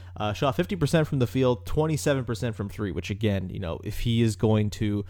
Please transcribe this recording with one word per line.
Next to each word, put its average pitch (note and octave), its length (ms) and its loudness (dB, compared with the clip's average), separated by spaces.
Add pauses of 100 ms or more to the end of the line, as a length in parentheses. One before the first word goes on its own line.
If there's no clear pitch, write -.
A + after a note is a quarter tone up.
(160)
Uh, G#2 160 0
shot C3+ 220 0
fifty F3+ 220 -2
percent D#3 320 4
from C#3+ 100 -2
the C3+ 80 4
field, B2+ 400 2
twenty-seven D3 580 0
percent A#2 300 -4
from G2+ 140 -6
three, G2+ 240 -4
which - 180 -4
again, G2 400 -2
you - 80 -8
know, E2 240 -6
if - 180 -6
he A#2 220 2
is A2 140 2
going G#2+ 340 4
to G#2 400 -2